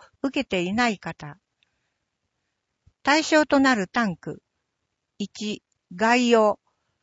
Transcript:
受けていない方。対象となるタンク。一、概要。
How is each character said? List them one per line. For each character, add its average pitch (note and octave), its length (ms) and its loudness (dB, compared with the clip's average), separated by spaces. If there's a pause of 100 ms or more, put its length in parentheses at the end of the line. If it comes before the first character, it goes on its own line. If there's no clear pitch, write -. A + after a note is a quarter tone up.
(220)
受 C4+ 220 -4
け - 40 -14
て F#3 140 -2
い F3+ 120 -4
な A#3+ 160 0
い G3+ 100 -6
方。 D#3+ 400 -14 (1600)
対 D4+ 220 2
象 D4+ 240 2
と C#4+ 120 4
な C4+ 140 4
る G3 140 -4
タ A#3+ 180 -2
ン F3+ 100 -4
ク。 - 280 -14 (720)
一、 G#3 460 -10 (320)
概 A#3 340 2
要。 A3 300 4 (440)